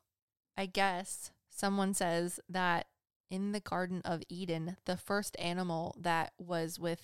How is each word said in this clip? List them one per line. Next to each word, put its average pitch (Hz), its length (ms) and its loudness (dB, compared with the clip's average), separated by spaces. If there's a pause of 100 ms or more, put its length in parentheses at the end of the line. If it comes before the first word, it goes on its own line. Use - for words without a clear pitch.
(560)
I 196 120 -2
guess, 190 640 0 (180)
someone 196 440 2
says 175 540 2
that 180 400 2 (420)
in 196 220 -2
the 208 80 0
Garden 180 460 -2
of 165 240 0
Eden, 175 560 -2
the 180 100 0
first 202 420 -2
animal 175 600 -2
that 165 380 2
was 170 420 -2
with 170 240 -2